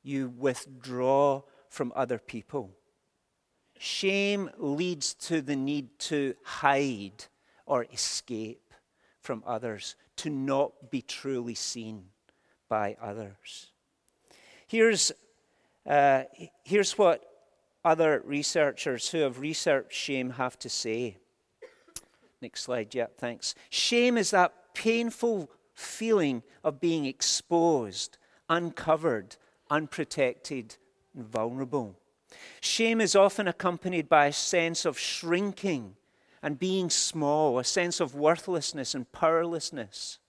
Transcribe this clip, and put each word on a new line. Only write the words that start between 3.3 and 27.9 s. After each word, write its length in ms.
Shame 800
leads 580
to 280
the 140
need 440
to 420
hide 840
or 260
escape 800
from 260
others, 480
to 140
not 600
be 120
truly 520
seen 500
by 320
others. 680
Here's, 460
uh, 380
here's 320
what 280
other 400
researchers 840
who 80
have 200
researched 540
shame 380
have 300
to 100
say. 480
Next 220
slide, 320
yeah, 120
thanks. 360
Shame 480
is 140
that 440
painful 760
feeling 680
of 180
being 240
exposed, 1120